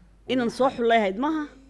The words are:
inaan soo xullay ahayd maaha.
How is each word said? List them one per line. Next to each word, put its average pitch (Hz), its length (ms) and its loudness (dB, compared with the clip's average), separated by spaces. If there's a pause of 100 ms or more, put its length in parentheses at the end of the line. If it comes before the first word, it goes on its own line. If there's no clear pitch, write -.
(280)
inaan 240 220 0
soo 262 200 0
xullay 233 280 2
ahayd 196 200 0
maaha. 302 260 -2 (240)